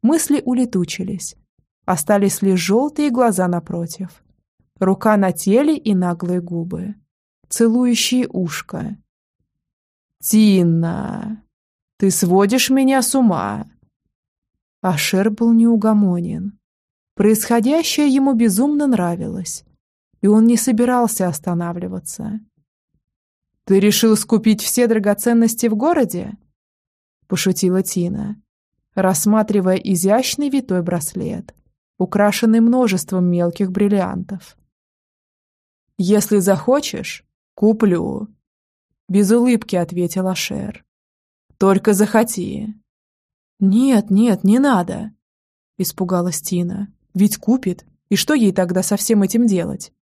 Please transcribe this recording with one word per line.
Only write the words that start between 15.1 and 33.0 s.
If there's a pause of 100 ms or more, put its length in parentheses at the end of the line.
был
неугомонен. (560)
Происходящее
ему
безумно
нравилось, (560)
и
он
не
собирался
останавливаться. (1200)
«Ты
решил
скупить
все
драгоценности
в
городе?» (880)
пошутила
Тина, (540)
рассматривая
изящный
витой
браслет, (440)
украшенный
множеством